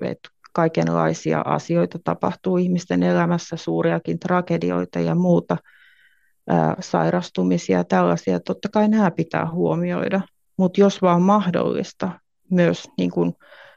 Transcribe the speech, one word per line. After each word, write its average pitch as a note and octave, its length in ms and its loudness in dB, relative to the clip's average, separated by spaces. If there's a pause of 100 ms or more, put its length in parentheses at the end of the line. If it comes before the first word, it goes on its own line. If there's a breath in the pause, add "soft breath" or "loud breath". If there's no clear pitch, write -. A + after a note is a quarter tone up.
että - 280 -8 (240)
kaikenlaisia E3 920 0
asioita E3+ 580 -2
tapahtuu F3+ 540 -2
ihmisten F3+ 460 0
elämässä, E3+ 540 0
suuriakin E3 640 -2
tragedioita F3 800 -2
ja E3+ 160 0
muuta, F3 420 2 (920 soft breath)
ää, - 320 2
sairastumisia F3 1000 -2
ja F3+ 60 0
tällaisia. F3 560 0
Totta F#3+ 300 -8
kai G#3+ 180 2
nämä G#3+ 240 2
pitää E3 400 -4
huomioida, F3 720 -2 (360)
mut F#3 200 0
jos G3 240 4
vaan F3 200 4
mahdollista, F#3+ 920 0 (380)
myös... F3 480 2
Niin F3+ 140 0
kun F3 220 0 (440 loud breath)